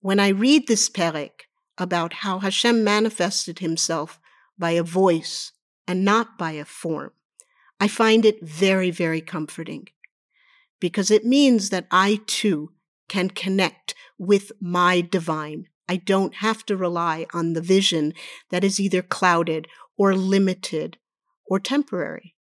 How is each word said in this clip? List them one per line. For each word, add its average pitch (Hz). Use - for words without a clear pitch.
When 196
I 202
read 240
this 214
perek 160
about 175
how 190
Hashem 220
manifested 208
himself 165
by 170
a 170
voice 170
and 185
not 220
by 165
a 151
form, 147
I 202
find 220
it 214
very, 180
very 165
comforting 160
because 185
it 214
means 247
that 180
I 202
too 156
can 190
connect 190
with 196
my 180
divine. 160
I 185
don't 190
have 220
to 202
rely 170
on 170
the 160
vision 170
that 180
is 196
either 190
clouded 170
or 196
limited 185
or 190
temporary. 196